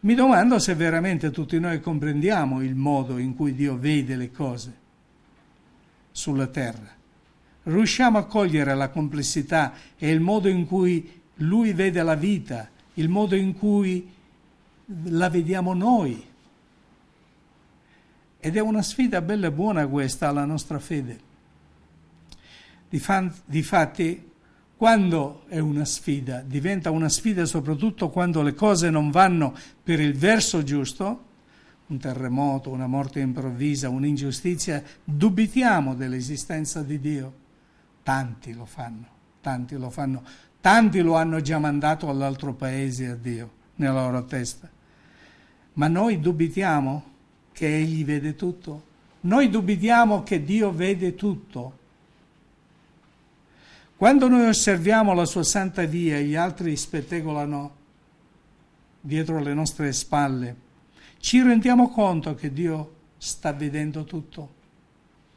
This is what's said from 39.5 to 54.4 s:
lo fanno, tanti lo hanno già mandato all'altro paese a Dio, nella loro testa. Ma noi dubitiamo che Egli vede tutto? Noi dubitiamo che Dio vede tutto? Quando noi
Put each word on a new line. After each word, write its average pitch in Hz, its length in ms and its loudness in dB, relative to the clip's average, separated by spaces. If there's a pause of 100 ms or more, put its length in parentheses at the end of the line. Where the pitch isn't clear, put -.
lo 127 120 -8
fanno, 131 340 -6 (360)
tanti 202 400 6
lo 165 160 4
hanno 160 240 2
già 151 200 -2
mandato 151 500 0
all'altro 135 440 -4
paese 131 540 -6
a 123 80 -8
Dio, 117 360 -10 (240)
nella 131 280 0
loro 127 220 -4
testa. 127 440 -10 (1040)
Ma 147 140 0
noi 185 320 2
dubitiamo 156 920 -2 (420)
che 151 220 -2
Egli 156 280 -2
vede 147 320 -4
tutto? 175 480 -8 (380)
Noi 233 280 4
dubitiamo 208 720 4
che 170 200 -2
Dio 202 280 0
vede 180 440 -2
tutto? 147 640 -6 (2250)
Quando 254 320 6
noi 247 200 8